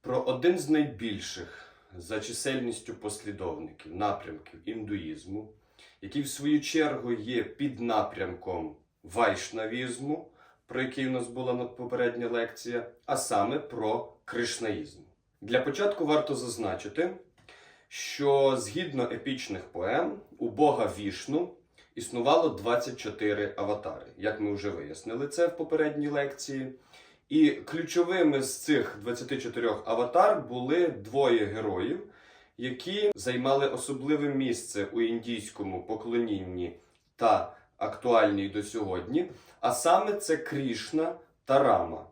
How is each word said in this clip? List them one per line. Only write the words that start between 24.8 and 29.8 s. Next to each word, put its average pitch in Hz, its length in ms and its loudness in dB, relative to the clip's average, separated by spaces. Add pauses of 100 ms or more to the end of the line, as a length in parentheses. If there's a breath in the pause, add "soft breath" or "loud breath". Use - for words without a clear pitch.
це 170 180 2
в 170 100 0
попередній 151 520 0
лекції. 139 640 -4 (560 loud breath)
І 151 220 8
ключовими 165 920 2
з - 160 -4
цих 127 440 0
двадцяти 120 360 -4
чотирьох 117 480 -2